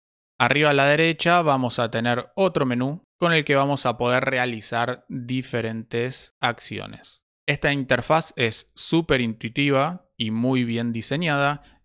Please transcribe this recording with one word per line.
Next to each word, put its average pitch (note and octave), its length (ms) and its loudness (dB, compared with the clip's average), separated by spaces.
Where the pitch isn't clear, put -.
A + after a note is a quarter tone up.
Arriba C#3+ 320 4
a - 20 2
la C#3 140 4
derecha E3 560 2
vamos C3 340 0
a A#2 140 -2
tener A#2+ 420 -2
otro E3 320 0
menú B2+ 380 -4
con E3+ 120 2
el D#3 140 2
que C#3+ 100 2
vamos C#3 300 2
a A#2 120 0
poder B2 260 2
realizar A#2+ 840 -4
diferentes A#2+ 1300 -6
acciones. G#2 840 -4
Esta C#3+ 280 2
interfaz C#3 640 0
es A#2 360 -2
súper D#3+ 480 0
intuitiva C#3 880 -2
y A2+ 140 -4
muy B2 320 0
bien A#2 300 -2
diseñada C#3+ 680 -2